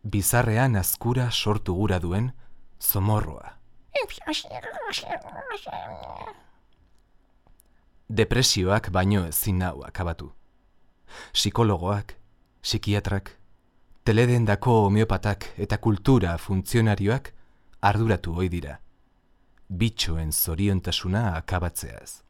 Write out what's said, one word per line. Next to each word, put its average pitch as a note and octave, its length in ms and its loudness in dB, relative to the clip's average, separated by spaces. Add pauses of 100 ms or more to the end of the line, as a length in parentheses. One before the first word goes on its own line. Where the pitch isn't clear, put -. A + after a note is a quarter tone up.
Bizarrean A2+ 720 2
azkura A#2+ 540 0
sortu G2+ 440 0
gura G2 240 2
duen F#2+ 340 0 (500)
zomorroa. G2+ 760 -2 (4000)
Depresioak G#2+ 840 2
baino F#2 360 2
ezin F2+ 320 -2
nau D#2 280 -2
akabatu. E2 460 -6 (1000)
Psikologoak, G2+ 840 0 (460)
psikiatrak, G2+ 680 -2 (760)
teledendako A2+ 840 4
homeopatak G2+ 720 2
eta A2+ 200 -2
kultura G#2 600 2
funtzionarioak G2+ 960 0 (500)
arduratu G2+ 540 2
ohi F#2 120 0
dira, D2+ 300 -6 (920)
bitxoen F2 640 -2
zoriontasuna F#2 1040 0
akabatzeaz. D#2+ 920 -6